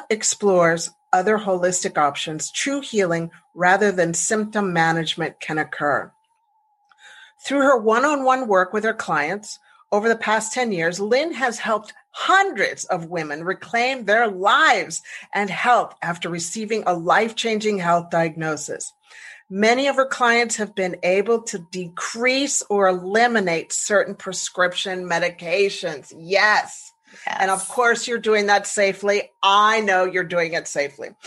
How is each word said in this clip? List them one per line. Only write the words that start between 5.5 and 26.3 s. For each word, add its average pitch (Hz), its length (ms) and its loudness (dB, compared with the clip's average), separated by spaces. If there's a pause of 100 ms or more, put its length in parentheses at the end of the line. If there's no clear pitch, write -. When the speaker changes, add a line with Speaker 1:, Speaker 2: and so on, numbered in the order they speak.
Speaker 1:
occur. 147 520 -2 (1300)
Through 277 180 0
her 269 140 6
one-on-one 262 720 2
work 185 240 2
with 214 120 -2
her 226 100 0
clients 175 640 -4 (320)
over 208 180 2
the 226 80 2
past 214 380 -2
ten 247 180 -2
years, 175 280 -2
Lynn 262 340 0
has 240 240 -2
helped - 340 -4 (200)
hundreds 359 720 0
of 165 240 -4
women 156 340 -6
reclaim 233 600 -4
their 220 240 4
lives 208 720 2 (320)
and 196 160 -2
health 220 520 2
after 170 260 -6
receiving 208 580 -4
a 180 80 2
life-changing 214 840 0
health 170 320 0
diagnosis. 160 840 -4 (580)
Many 226 380 2
of 262 80 0
her 262 100 4
clients 233 500 2
have 214 180 -6
been 180 280 -2
able 202 400 2
to 220 160 -10
decrease 233 1120 -4
or 202 180 4
eliminate 185 840 0
certain 196 420 0
prescription 185 920 -4
medications. 170 1080 -2
Yes. 190 760 0 (340)